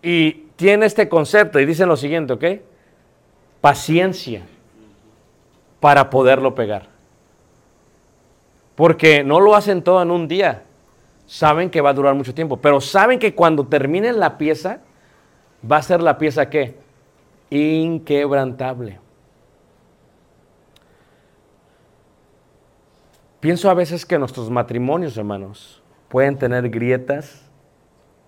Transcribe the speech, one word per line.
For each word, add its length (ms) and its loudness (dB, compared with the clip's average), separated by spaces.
Y 520 -2
tiene 300 2
este 240 0
concepto 500 2
y 60 2
dicen 240 0
lo 80 2
siguiente, 360 -6
¿ok? 120 -6
Paciencia 840 0
para 300 4
poderlo 440 2
pegar. 360 -6
Porque 480 4
no 160 2
lo 160 6
hacen 260 0
todo 200 2
en 100 -2
un 160 -2
día. 360 -2
Saben 440 0
que 120 -2
va 80 4
a 40 2
durar 200 2
mucho 220 -6
tiempo, 220 -6
pero 220 2
saben 380 2
que 160 -2
cuando 320 2
terminen 540 -2
la 180 -2
pieza, 440 -4
va 80 2
a 40 0
ser 200 0
la 160 0
pieza, 320 -2
¿qué? 280 -4
Inquebrantable. 1500 -4
Pienso 300 0
a 40 4
veces 320 -4
que 120 -2
nuestros 320 -6
matrimonios, 680 -4
hermanos, 640 -12
pueden 300 0
tener 320 -2
grietas 720 -6